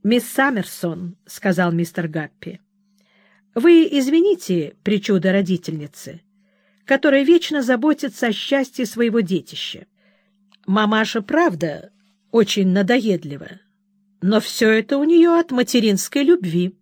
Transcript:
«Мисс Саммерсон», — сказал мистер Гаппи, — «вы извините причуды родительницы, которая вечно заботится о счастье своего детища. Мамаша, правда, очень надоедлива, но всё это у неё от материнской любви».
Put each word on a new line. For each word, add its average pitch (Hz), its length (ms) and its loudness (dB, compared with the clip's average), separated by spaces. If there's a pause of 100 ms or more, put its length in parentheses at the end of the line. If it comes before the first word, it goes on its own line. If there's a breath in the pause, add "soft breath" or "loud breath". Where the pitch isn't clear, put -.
(100)
«Мисс 240 140 2
Саммерсон», — 180 920 -4 (100)
сказал 180 440 -2
мистер 170 380 -4
Гаппи, — 156 540 -12 (920)
«вы 320 360 6
извините 277 920 0
причуды 190 480 0
родительницы, 170 920 -4 (640)
которая 269 380 2
вечно 302 360 2
заботится 254 680 -2
о 214 40 -2
счастье 262 540 -4
своего 233 340 0
детища. - 640 -6 (840)
Мамаша, 214 540 0
правда, 175 720 -2 (380)
очень 208 380 0
надоедлива, 185 920 -2 (600)
но 214 180 2
всё - 300 0
это 226 260 0
у 285 80 0
неё 339 340 4
от 339 120 -2
материнской 247 720 0
любви». 180 600 0